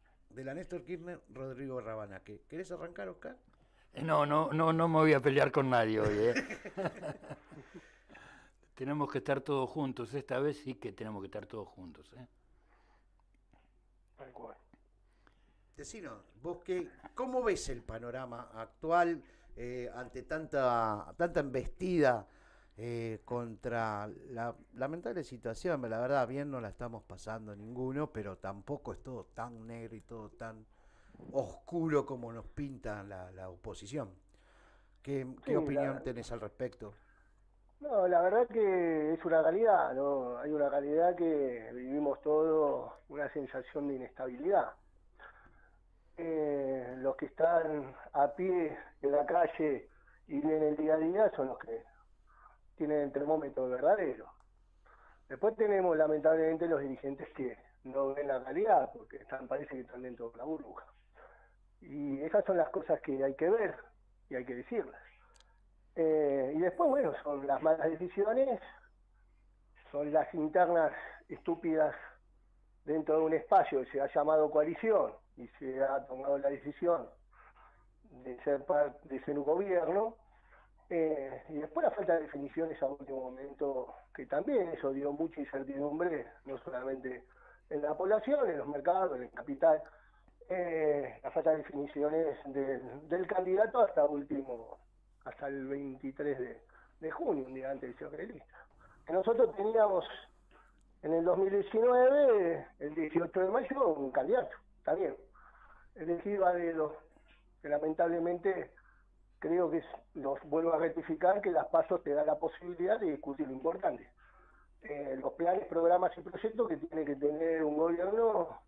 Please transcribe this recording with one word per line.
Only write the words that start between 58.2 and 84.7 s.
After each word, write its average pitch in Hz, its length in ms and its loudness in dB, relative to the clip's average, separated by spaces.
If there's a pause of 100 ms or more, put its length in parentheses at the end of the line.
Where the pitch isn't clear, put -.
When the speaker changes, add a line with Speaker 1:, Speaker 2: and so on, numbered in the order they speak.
Speaker 3:
la 131 100 0
realidad, 156 560 2
porque - 220 -18
están, 131 320 -12
parece 143 260 -6
que 127 60 -8
están 123 220 -14
dentro 120 280 -12
de 117 80 -20
la 127 60 -12
burbuja. - 420 -10 (920)
Y 143 400 -6
esas 165 240 2
son 185 140 2
las 156 100 4
cosas 156 320 0
que 135 240 -2
hay 135 100 0
que 165 160 2
ver 208 240 2 (560)
y 127 60 -6
hay 127 80 -6
que 127 100 -8
decirlas. - 480 -6 (920)
Eh, 147 640 4
y - 20 0
después, 185 300 4
bueno, 262 240 4 (100)
son 139 240 -4
las 139 160 2
malas 160 280 4
decisiones, 208 720 0 (1300)
son 147 220 -4
las 156 220 2
internas 165 580 4 (360)
estúpidas 160 640 0 (920)
dentro 156 340 2
de 160 60 4
un 160 100 2
espacio 160 500 4
que - 60 -14
se 135 100 -2
ha 139 120 0
llamado 151 380 4
coalición 156 600 2 (240)
y 120 100 -14 (120)
se 131 240 -4
ha 135 240 0
tomado 135 320 -2
la 139 100 0
decisión 147 600 -2 (1160)
de 127 180 -10
ser 139 220 0
par-, 143 400 2
de 131 200 -6
ser 143 140 -2
un 139 60 0
gobierno, 185 720 2 (720)
eh, 151 600 0
y 156 60 -10
después 156 300 -2
la 247 60 6
falta - 260 2
de - 60 0
definiciones 147 600 -6
a 139 40 2
último 135 340 -6 (100)
momento, 135 640 -6 (200)
que 131 120 -12
también 196 420 0
eso 143 240 -2